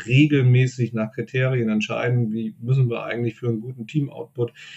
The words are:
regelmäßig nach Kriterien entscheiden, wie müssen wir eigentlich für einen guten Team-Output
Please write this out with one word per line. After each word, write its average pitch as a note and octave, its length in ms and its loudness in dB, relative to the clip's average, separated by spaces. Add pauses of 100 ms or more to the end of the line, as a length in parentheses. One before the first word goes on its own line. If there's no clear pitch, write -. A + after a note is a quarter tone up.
regelmäßig B2+ 880 4
nach A2 180 -4
Kriterien B2+ 580 -2
entscheiden, A2+ 600 0
wie A2 300 -6
müssen B2+ 260 2
wir A2+ 160 -4
eigentlich A#2 320 -4
für A#2+ 140 -4
einen A2 120 -2
guten B2 260 -12
Team-Output B2 680 -6 (240)